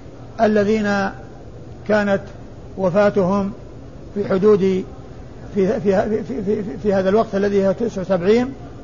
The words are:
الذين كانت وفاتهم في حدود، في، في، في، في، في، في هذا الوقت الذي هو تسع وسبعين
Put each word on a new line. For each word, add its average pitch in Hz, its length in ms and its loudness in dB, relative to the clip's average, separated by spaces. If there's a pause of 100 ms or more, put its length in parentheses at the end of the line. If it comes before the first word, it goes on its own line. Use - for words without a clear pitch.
(400)
الذين 208 720 2 (800)
كانت 202 320 2 (580)
وفاتهم 196 760 2 (640)
في 202 140 -4
حدود، 190 560 4 (720)
في، 202 260 2
في، - 0 -
في، 208 440 2
في، 240 180 -6
في، 214 400 -2
في 202 120 2
هذا 190 140 2
الوقت 220 260 2
الذي 202 340 2
هو 190 40 4
تسع 214 280 -2
وسبعين 196 520 2 (320)